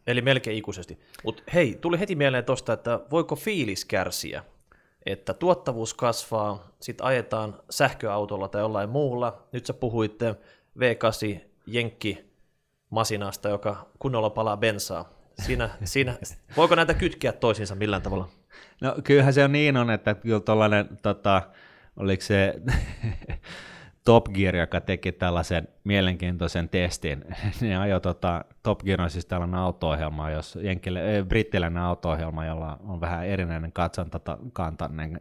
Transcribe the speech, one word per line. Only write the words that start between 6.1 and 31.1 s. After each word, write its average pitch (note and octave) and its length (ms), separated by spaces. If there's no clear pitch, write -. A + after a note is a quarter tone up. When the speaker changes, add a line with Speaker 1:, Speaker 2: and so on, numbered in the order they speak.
Speaker 1:
sit - 200
ajetaan A2+ 540
sähköautolla G#2 800
tai G#2 120
jollain G#2+ 300
muulla. B2 520
Nyt B2 140
sä - 80
puhuitte A2 600
V A#2+ 180
kahdeksan G#2+ 440
jenkkimasinasta, A2 1800
joka G2+ 380
kunnolla A2+ 320
palaa A2 260
bensaa. G2 560
Siinä, A#2 280
Speaker 2:
<laughs> G#2+ 40
Speaker 1:
siinä, B2+ 300
voiko E3+ 180
näitä E3 200
kytkeä C#3+ 380
toisiinsa G#2 420
millään G2+ 280
tavalla? F#2+ 260
Speaker 2:
No C3 240
kyllähän C#3 300
se C#3 100
on C#3 80
niin D3 240
on, A#2+ 140
että G#2+ 240
kyllä A2 260
tollainen, G#2+ 480
tota, G2+ 400
oliko F#2+ 260
se G2 320
<laughs> - 840
Top A#2 160
Gear, F#2+ 320
joka E2+ 240
teki F#2 320
tällaisen E2+ 560
mielenkiintoisen F2+ 840
testin, F2 560
<laughs> G2+ 180
ne G#2+ 160
ajoi F#2+ 240
tota, F2 440
Top G#2+ 160
Gear F#2+ 220
on F2 100
siis E2+ 160
tällainen F2+ 340
auto-ohjelma, D#2 720
jos D#2 320
jenkile-, F#2 560